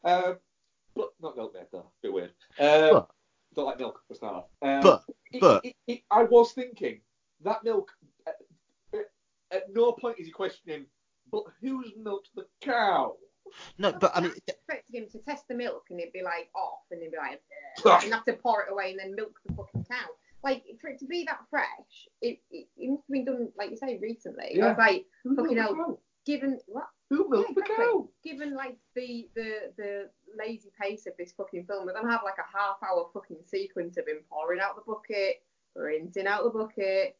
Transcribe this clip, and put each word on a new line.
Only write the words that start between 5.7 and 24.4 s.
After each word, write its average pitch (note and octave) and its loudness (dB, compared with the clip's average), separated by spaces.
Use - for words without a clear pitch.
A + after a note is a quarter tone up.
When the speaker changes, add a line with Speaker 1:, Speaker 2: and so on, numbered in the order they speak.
Speaker 1:
it, A#3+ -6
I A3+ 6
was A#3 8
thinking G#3+ -8
that G#3 -2
milk. G#3+ -2
At, - -12
at F#3+ -6
no A#3 4
point A#3 -6
is E3 -12
he D#3+ -16
questioning, D#3 -8
"But - -4
who's B3+ -6
milked G3+ -8
the - -14
cow?" A#3 0
Speaker 2:
No, F#3+ 2
but F3+ 2
I - 4
mean, F3 0
Speaker 3:
I - -12
expected - -10
him A3 -8
to A3+ -18
test C#4+ -10
the A#3+ -8
milk A#3+ -6
and F3 -12
it'd E3+ -10
be, F#3 -8
like, E3+ -6
off, - -8
and F3 -12
he'd D#3+ -12
be D#3+ 0
like, C#3 -4
Speaker 1:
<laughs> - -4
Speaker 3:
"Ugh," F3+ 10
and G#3+ 0
have A3+ -2
to A#3+ 0
pour G#3+ 2
it G3 -4
away G3 -4
and F#3+ -10
then G3 -10
milk G#3+ -10
the - -8
fucking - -8
cow. B3 -6
Like, C4+ -2
for D#4+ -14
it C4 -14
to C#4 -12
be E4+ -4
that D#4 -6
fresh, - -6
it, A#3+ -4
it, - -14
it B3 -6
must C#4+ -2
have C4+ -8
been C4+ -2
done, B3 -4
like G#3 -6
you A3+ -12
say, B3+ -6
recently. - -10